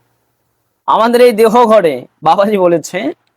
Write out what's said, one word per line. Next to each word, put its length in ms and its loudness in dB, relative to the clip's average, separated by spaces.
আমাদের 340 0
এই 120 4
দেহ 200 0
ঘরে। 300 2
বাবাজি 340 0
বলেছে, 420 -2